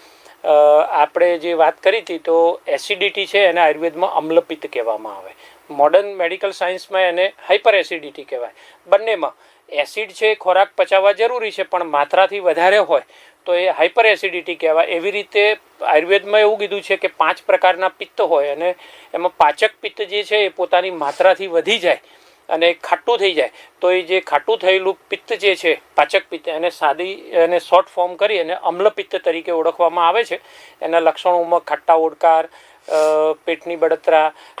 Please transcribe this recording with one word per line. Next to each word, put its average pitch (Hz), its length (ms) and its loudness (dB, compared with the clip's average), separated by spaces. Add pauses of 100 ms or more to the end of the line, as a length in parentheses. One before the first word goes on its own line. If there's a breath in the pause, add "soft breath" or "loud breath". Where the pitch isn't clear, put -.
(440 soft breath)
અ, 165 80 0 (380)
આપણે 170 480 2
જે 170 160 -4
વાત 160 300 0
કરી 208 160 2
હતી 170 180 -10
તો 170 500 0
એસિડિટી 190 580 -4
છે 202 140 -2
એને 175 220 4
આયુર્વેદમાં 160 480 0
અમ્લપિત્ત 160 640 -2
કહેવામાં 110 440 -6
આવે, 95 180 -20 (340 loud breath)
મોડર્ન 160 440 2
મેડિકલ 190 380 -4
સાયન્સમાં 185 500 -4
એને 180 320 0 (140)
હાઇપર - 280 2
એસિડિટી 151 480 -6
કહેવાય. 120 280 -10 (360 soft breath)
બંનેમાં 196 480 0 (340 soft breath)
એસિડ 185 420 -6
છે, 214 240 -2
ખોરાક 185 420 2
પચાવવા 190 340 4
જરૂરી 226 400 -2
છે, 196 120 -6
પણ 175 200 -4
માત્રાથી 170 560 0
વધારે 180 380 2
હોય 160 240 2 (440 soft breath)
તો 175 100 0
એ 180 140 0
હાઇપર 180 360 0
એસિડિટી 175 500 -2
કહેવાય. 160 300 2
એવી 175 260 -4
રીતે 208 460 0 (240)
આયુર્વેદમાં 196 580 2
એવું 214 180 4
કીધું 202 240 -6
છે 196 140 -2
કે 190 120 -6
પાંચ 170 380 -2
પ્રકારના 185 440 2
પિત્ત - 320 -8
હોય 151 280 0
અને 170 260 -4 (380 loud breath)
એમાં 175 240 -4
પાચક 165 320 2 (120)
પિત્ત 214 200 -10
જે 202 220 -4
છે 214 140 -2
એ 202 120 2
પોતાની 180 420 -2
માત્રાથી 180 560 0
વધી 175 320 0
જાય 170 220 0 (480 soft breath)
અને 170 240 0
ખાટું - 440 -4
થઈ 190 160 0
જાય, 139 180 -2 (300 loud breath)
તો 180 100 2
એ 185 100 2
જે 180 180 -2
ખાટું 175 380 -2
થયેલું 190 420 0 (100)
પિત્ત - 240 -6
જે 190 220 0
છે, 160 260 -2 (140)
પાચક 170 340 0
પિત્ત, 165 180 -10
એને 165 220 -4
સાદી, 170 600 -4
એને 170 300 2
શોર્ટ 185 280 2
ફોર્મ 180 280 -6
કરી 208 240 -2
અને 165 140 -4
અમ્લપિત્ત 190 640 -4
તરીકે 165 360 -4
ઓળખવામાં 165 560 0
આવે 214 160 0
છે. - 160 -8 (420 loud breath)
એના 165 180 0
લક્ષણોમાં 170 600 0
ખાટા - 360 -2
ઓડકાર, 160 540 0 (400 soft breath)
અ, 156 440 0 (120)
પેટની 170 300 -6
બળતરા, 160 580 0 (260 loud breath)